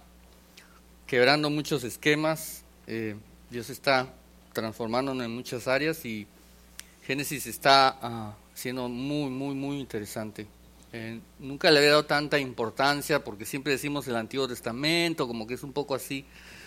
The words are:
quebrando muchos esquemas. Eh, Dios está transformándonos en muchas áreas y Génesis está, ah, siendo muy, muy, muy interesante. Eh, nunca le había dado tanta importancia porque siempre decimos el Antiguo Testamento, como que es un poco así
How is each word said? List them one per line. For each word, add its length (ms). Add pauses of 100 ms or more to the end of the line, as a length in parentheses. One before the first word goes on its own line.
(1040)
quebrando 460
muchos 320
esquemas. 800 (240)
Eh, 300 (340)
Dios 200
está 440 (380)
transformándonos 720
en 100
muchas 320
áreas 380
y 240 (760)
Génesis 440
está, 520
ah, 360 (180)
siendo 340
muy, 420
muy, 260
muy 240
interesante. 680 (500)
Eh, 220 (220)
nunca 320
le 60
había 120
dado 140
tanta 340
importancia 840
porque 220
siempre 260
decimos 340
el 80
Antiguo 320
Testamento, 800
como 180
que 100
es 100
un 80
poco 240
así 280 (420)